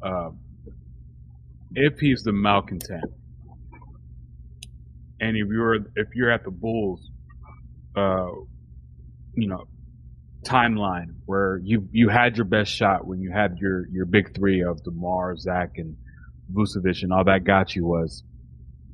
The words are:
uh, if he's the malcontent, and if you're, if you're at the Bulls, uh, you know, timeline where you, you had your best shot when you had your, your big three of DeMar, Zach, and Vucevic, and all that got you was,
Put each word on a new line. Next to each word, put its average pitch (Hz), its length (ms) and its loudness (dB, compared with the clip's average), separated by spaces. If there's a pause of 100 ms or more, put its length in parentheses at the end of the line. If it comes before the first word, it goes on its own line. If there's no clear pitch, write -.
uh, 90 280 -4 (1400)
if 147 280 2
he's 139 240 2
the 107 80 0
malcontent, 98 720 0 (2250)
and 110 160 0
if 104 120 -2
you're, 113 280 2 (200)
if 104 180 -2
you're 120 160 2
at 113 140 2
the 98 60 -10
Bulls, 98 580 -4 (880)
uh, 95 300 2 (1080)
you 113 140 0
know, 92 160 -6 (800)
timeline 101 720 2 (120)
where 98 360 0
you, 98 300 0
you 113 160 8
had 120 280 4
your 113 100 2
best 104 260 2
shot 98 340 2
when 92 140 -6
you 92 100 -6
had 92 280 0
your, 92 300 0
your 92 180 -2
big 95 280 4
three 95 300 2
of 87 180 -2
DeMar, 90 540 -2
Zach, 90 400 -2
and 80 200 -8 (560)
Vucevic, 95 520 0
and 92 80 0
all 95 120 6
that 95 200 6
got 95 320 6
you 87 80 0
was, 85 400 0 (680)